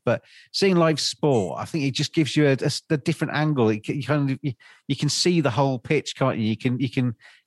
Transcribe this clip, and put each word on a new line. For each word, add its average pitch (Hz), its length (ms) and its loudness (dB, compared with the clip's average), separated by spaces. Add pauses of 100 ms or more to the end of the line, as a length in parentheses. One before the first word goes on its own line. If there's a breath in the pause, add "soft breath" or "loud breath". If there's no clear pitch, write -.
But 113 180 0 (300 loud breath)
seeing 190 240 2
live 160 240 2
sport, 104 600 0
I 104 40 -8
think 143 200 -4
it 135 80 -2
just - 220 -4
gives 151 220 0
you 151 100 4
a, 135 60 4
a 135 120 -2
s-, - 260 -2
a 160 60 2
different 151 380 -2
angle. 143 340 2
It, 107 200 0
you 143 160 -4
kind 143 260 0
of, 131 120 -4
you, 139 100 -2 (360 loud breath)
you 139 80 -2
can 151 120 -2
see 180 320 2
the 131 100 2
whole 135 280 0
pitch, - 380 -2
can't 127 220 0
you? 110 60 0
You 110 120 0
can, 123 240 -2
you 135 100 -2
can 123 240 -2 (320 loud breath)